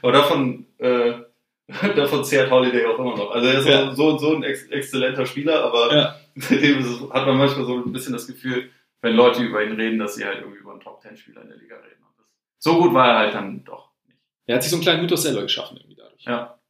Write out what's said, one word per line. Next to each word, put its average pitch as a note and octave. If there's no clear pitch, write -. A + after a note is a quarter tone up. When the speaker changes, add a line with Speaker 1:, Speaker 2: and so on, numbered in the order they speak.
Speaker 1:
Aber B2
davon, C#3
äh, A#2+
<laughs> G3
davon C#3+
zehrt C3
Holiday B2
auch A2+
immer B2
noch. G#2
Also A#2+
er C3+
ist C3+
Speaker 2:
Ja. C3+
Speaker 1:
so, D3+
so, C#3
so D3+
ein C3+
ex-, C3+
exzellenter C3
Spieler, D3
aber A#2
Speaker 2:
Ja. -
Speaker 1:
<laughs> -
seitdem C#3+
ist B2
es, A#2+
hat C3+
man C3
manchmal C3+
so B2
ein A#2+
bisschen B2+
das A#2+
Gefühl, B2+
wenn A2+
Leute A#2+
über G#2+
ihn A2
reden, A2+
dass G2+
sie G#2
halt G2
irgendwie G2+
über G2+
einen -
Top-Ten-Spieler -
in A2+
der A#2
Liga A2+
reden. A2
Und -
das, -
so E3+
gut -
war B2+
er A2+
halt G#2
dann G2
doch -
nicht. -
Speaker 2:
Er A#2+
hat B2+
sich D3
so F3
einen D#3+
kleinen E3+
Mythos F3
selber B2
geschaffen -
irgendwie -
dadurch. -
Speaker 1:
Ja. A#2+